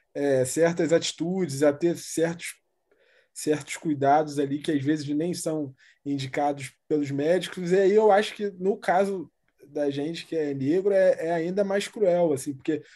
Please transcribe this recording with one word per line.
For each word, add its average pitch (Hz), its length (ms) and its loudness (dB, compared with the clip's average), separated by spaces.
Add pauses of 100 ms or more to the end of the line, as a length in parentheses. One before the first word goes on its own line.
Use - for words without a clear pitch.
(140)
é, 139 320 2
certas 165 480 2
atitudes, 160 680 0
a 147 120 6
ter 170 240 -2
certos, 170 560 -4 (800)
certos 151 420 -4
cuidados 147 640 0
ali 139 220 -2
que 165 120 -4
às 143 100 0
vezes 147 260 -2
nem 156 260 -2
são 156 400 -6 (300)
indicados 143 680 -4 (160)
pelos 147 220 -2
médicos, 170 640 -2
e 185 60 4
aí 196 140 4
eu 214 180 6
acho 208 240 2
que 202 180 -6
no 185 240 -2
caso 190 540 0 (380)
da 147 220 -2
gente 147 360 -6
que 165 100 -6
é 151 160 -2
negro 160 400 0
é, 185 360 2
é 165 40 0
ainda 175 320 0
mais 196 240 -2
cruel, 175 440 2
assim, 139 220 -4
porque 143 280 -4 (140)